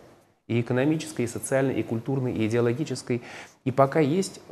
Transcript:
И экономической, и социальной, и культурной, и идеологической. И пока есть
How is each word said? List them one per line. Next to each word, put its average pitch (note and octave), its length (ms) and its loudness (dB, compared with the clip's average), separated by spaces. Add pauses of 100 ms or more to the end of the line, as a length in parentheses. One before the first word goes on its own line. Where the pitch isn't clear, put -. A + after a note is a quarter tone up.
(500)
И A#2 120 2
экономической, C3 640 0
и A2+ 40 0
социальной, C3+ 500 -2
и A2 60 0
культурной, B2+ 500 -2
и G#2+ 140 0
идеологической. A#2+ 760 0 (440)
И B2 60 2
пока C#3 280 4
есть D#3+ 400 2 (120)